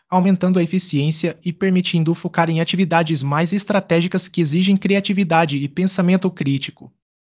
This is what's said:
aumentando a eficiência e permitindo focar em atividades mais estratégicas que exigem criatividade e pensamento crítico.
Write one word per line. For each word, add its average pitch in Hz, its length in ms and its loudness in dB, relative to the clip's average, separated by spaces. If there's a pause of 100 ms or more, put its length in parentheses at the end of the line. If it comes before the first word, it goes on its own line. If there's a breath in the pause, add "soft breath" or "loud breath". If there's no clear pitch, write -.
aumentando 185 500 2
a 175 40 2
eficiência 160 800 -2
e 175 80 -4
permitindo 175 640 0
focar 170 360 -2
em 160 100 0
atividades 165 640 0
mais 156 320 0
estratégicas 185 760 -2
que - 140 -2
exigem 185 340 2
criatividade 185 800 0
e 139 100 -4
pensamento 185 640 0
crítico. - 640 -4 (280)